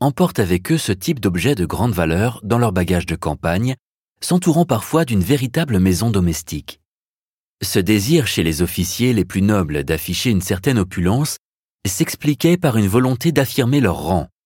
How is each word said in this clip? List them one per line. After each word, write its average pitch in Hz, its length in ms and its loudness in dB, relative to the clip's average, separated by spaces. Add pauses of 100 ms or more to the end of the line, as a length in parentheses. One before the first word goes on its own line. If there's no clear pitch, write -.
emportent 170 380 0
avec 110 320 0
eux 160 80 2
ce - 140 -2
type 131 280 -4
d'objet 98 360 0
de 87 100 -2
grande 107 260 -2
valeur 87 520 0
dans 113 140 0
leur 117 140 2
bagage 90 340 0
de 82 100 -4
campagne, 90 580 -2 (460)
s'entourant 175 440 2
parfois - 400 0
d'une 98 180 0
véritable 127 580 0
maison 95 300 2
domestique. 87 680 -4 (840)
Ce 101 180 0
désir 107 480 2
chez - 160 0
les 80 180 0
officiers 113 500 0
les 98 120 2
plus 95 180 -2
nobles 87 400 0
d'afficher 80 480 -2
une 95 100 2
certaine 110 380 0
opulence 92 600 0 (480)
s'expliquait 160 680 0
par 135 200 0
une 104 120 2
volonté 127 440 2
d'affirmer 135 480 2
leur 92 160 2
rang 80 320 -2 (180)